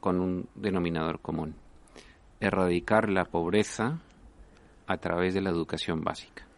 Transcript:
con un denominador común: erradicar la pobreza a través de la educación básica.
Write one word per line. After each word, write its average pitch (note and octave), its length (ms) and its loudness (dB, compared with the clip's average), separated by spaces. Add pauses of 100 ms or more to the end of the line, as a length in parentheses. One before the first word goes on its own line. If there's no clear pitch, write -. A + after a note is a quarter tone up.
con F#2 200 2
un F2+ 340 -2
denominador E2+ 640 0
común: D#2+ 360 -6 (840)
erradicar F#2+ 720 4
la F#2 160 2
pobreza G#2 720 0 (880)
a F#2 100 0
través F2 360 0
de G2 80 0
la G2 80 0
educación E2+ 560 -2
básica. - 400 -8 (120)